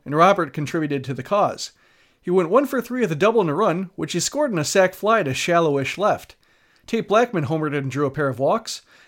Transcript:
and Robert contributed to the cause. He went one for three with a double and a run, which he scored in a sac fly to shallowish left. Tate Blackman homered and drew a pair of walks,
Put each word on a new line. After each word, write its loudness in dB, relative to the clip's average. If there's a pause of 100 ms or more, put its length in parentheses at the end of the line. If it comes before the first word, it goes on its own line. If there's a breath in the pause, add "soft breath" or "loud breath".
and -4
Robert 4
contributed -4
to -8
the -10
cause. -2 (480 soft breath)
He -4
went 2
one 4
for -2
three -4
with 0
a -4
double 2
and 2
a 0
run, -2
which -6
he -2
scored -2
in 0
a 0
sac 2
fly 0
to -2
shallowish 0
left. -2 (500 soft breath)
Tate -4
Blackman 2
homered -2
and -4
drew -2
a 0
pair -2
of -6
walks, -2 (240 soft breath)